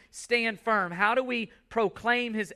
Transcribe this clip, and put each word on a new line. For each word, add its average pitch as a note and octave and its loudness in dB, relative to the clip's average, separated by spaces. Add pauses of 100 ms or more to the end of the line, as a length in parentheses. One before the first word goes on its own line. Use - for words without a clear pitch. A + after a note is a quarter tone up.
(100)
stand A3+ -2
firm? G3 0
How G3+ 2
do C4 2
we A#3+ -4 (200)
proclaim A#3 0
his G#3+ -4